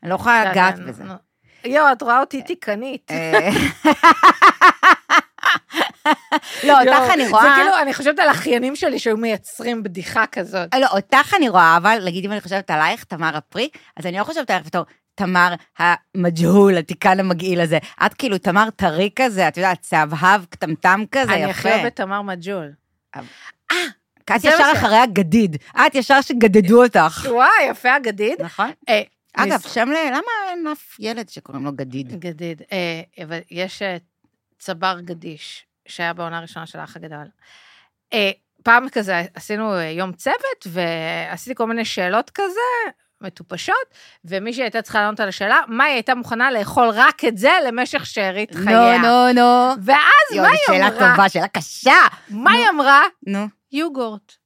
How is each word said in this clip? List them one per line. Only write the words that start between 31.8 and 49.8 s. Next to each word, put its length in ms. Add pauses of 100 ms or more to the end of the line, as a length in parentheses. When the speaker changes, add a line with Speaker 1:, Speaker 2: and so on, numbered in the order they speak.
Speaker 2:
גדיד. 420 (100)
אה, 520
אבל 140 (120)
יש, 320
אה, 140 (640)
צבר 420
גדיש, 640 (220)
שהיה 260
בעונה 260
הראשונה 280
של 120
האח 180
הגדול. 300 (840)
אה, 180 (320)
פעם 260
כזה 340 (120)
עשינו, 400
אה, 100
יום 280
צוות, 540
ועשיתי 880
כל 120
מיני 180
שאלות 500
כזה, 560 (300)
מטופשות, 560 (480)
ומי 280
שהייתה 300
צריכה 180
לענות 200
על 80
השאלה, 400
מה 160
היא 100
הייתה 200
מוכנה 360
לאכול 440
רק 300
את 140
זה 120 (160)
למשך 400
שארית 500
Speaker 1:
נו, 80
Speaker 2:
חייה. 340
Speaker 1:
נו, 360
נו. 380 (120)